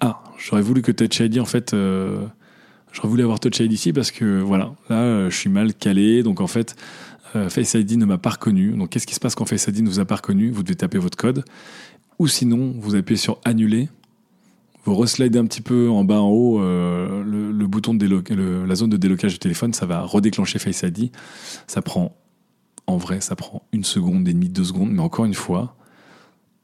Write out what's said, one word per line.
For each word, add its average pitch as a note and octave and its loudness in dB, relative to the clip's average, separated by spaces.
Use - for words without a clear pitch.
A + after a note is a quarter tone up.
Ah, A#2 -2
j'aurais G#2 0
voulu B2 2
que A#2+ 2
Touch - 0
I A#2 2
D, A#2 0
en A#2 0
fait, A2+ -2
euh, G2 -2
j'aurais - -4
voulu A#2+ 2
avoir A2 0
Touch A#2+ 0
I A2+ 2
D A2 0
ici A#2+ 0
parce C3 -2
que, G2+ 0
voilà, G2 0
là, A2+ 0
euh, G#2 2
je - -4
suis - -2
mal G#2 2
calé, G#2+ 4
donc G#2 0
en F#2+ 0
fait, - -4
euh, G2+ -2
Face - -2
I A2+ 2
D A2 0
ne A2+ 4
m'a G2 2
pas G2 -2
reconnu. » G#2 2
Donc F#2+ -4
qu'est-ce - -4
qui - -8
se - -8
passe B2 -4
quand A2+ -4
Face G#2 -2
I G#2 -2
D G#2+ -2
ne A2 2
vous F#2+ -2
a G2 0
pas G2+ -2
reconnu ? G2+ 0
Vous G#2 -4
devez F2 -4
taper F#2+ -2
votre F2+ -2
code, C3 0
ou D#3 4
sinon, B2 0
vous G#2 -2
appuyez G2+ 0
sur - -2
Annuler, A2 2
vous G2+ 2
reslidez A#2+ 2
un A2+ 2
petit - -8
peu A#2+ 2
en G2+ 4
bas G#2 4
en G2+ 4
haut, A#2 4
euh, F2+ -2
le, G#2 -4
le G#2 0
bouton G#2 -2
de A2 2
déloc-, G2 2
le, F#2 -2
la F#2 0
zone A2+ 0
de G#2 2
délocage F#2+ 2
du E2+ -12
téléphone, G2 -2
ça - -6
va F2 -2
redéclencher G2+ 0
Face - -4
I F2+ -2
D. A2+ -4
Ça - -6
prend, - -4
en F2+ -2
vrai, F#2 -4
ça - -6
prend - -12
une G#2+ -2
seconde F2+ 0
et F2 2
demie, F2 2
deux F#2 -2
secondes, F#2 -2
mais F#2 2
encore A#2 0
une G2+ 0
fois, F#2+ -4